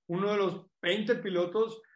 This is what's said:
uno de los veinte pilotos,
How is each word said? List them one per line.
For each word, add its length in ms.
uno 240
de 60
los 280
veinte 340
pilotos, 640